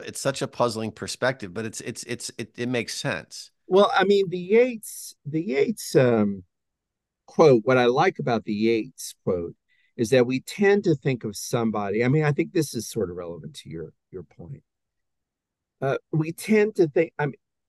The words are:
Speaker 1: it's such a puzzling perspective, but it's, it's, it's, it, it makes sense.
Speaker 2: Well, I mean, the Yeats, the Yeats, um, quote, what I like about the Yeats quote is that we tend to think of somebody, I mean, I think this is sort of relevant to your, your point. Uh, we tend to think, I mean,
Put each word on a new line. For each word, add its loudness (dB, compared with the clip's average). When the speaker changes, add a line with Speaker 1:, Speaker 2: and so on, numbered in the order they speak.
Speaker 1:
it's -12
such -4
a -4
puzzling -2
perspective, -6
but -8
it's, -10
it's, -10
it's, -10
it, -12
it -6
makes -4
sense. -8
Speaker 2:
Well, 6
I 4
mean, 2
the -6
Yeats, 0
the -4
Yeats, -2
um, 2
quote, 6
what 4
I 4
like 2
about -2
the -4
Yeats -2
quote -4
is -2
that 6
we -4
tend 2
to 2
think -4
of -8
somebody, -2
I 2
mean, 2
I 2
think -4
this -2
is -8
sort -4
of -12
relevant -14
to -20
your, -12
your -14
point. -18
Uh, 0
we 0
tend 2
to 4
think, 0
I -2
mean, -6